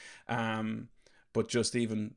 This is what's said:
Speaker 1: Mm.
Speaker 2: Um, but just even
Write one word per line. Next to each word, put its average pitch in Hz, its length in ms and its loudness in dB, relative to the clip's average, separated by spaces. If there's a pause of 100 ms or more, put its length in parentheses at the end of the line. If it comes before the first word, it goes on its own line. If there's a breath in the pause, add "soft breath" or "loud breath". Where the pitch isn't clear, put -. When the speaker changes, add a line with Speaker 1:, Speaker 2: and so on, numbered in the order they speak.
(280 loud breath)
Speaker 1:
Mm. 113 300 0
Speaker 2:
Um, 110 300 -4 (440 soft breath)
but 113 160 2
just 117 260 2
even 110 420 0